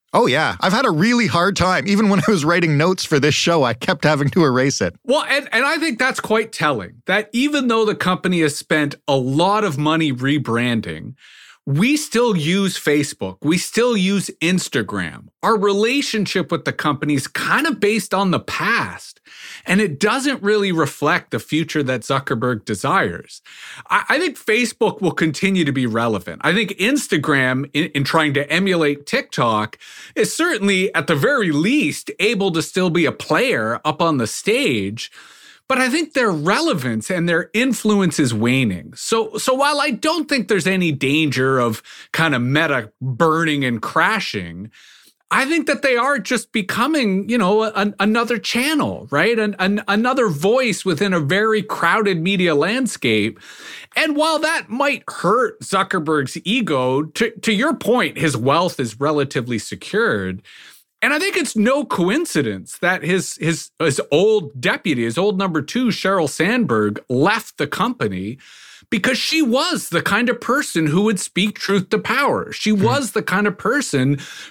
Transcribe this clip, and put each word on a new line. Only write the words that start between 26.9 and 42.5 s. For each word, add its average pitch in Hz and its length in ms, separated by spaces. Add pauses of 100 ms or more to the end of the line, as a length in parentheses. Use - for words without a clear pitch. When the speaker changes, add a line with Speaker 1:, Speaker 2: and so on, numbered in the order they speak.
Speaker 2:
in, 147 120 (100)
in 139 100
trying 151 300
to 139 180
emulate 165 540
TikTok, 117 720 (360)
is 220 220
certainly, 202 580
at 151 120
the 165 100
very 208 340
least, 160 600 (100)
able 196 300
to 160 100
still 185 300
be 165 160
a 123 60
player 151 720
up 151 160
on 160 160
the 113 80
stage. 123 840 (560)
But 262 120
I 254 100
think 302 240
their 240 180
relevance 160 800
and 175 160
their 175 280
influence 208 640
is 123 140
waning. 110 600
So, 220 420
so 262 160
while 285 260
I 294 120
don't 311 360
think 254 200
there's 185 180
any 185 260
danger 135 680
of 117 240 (300)
kind 160 220
of 123 80
Meta 135 580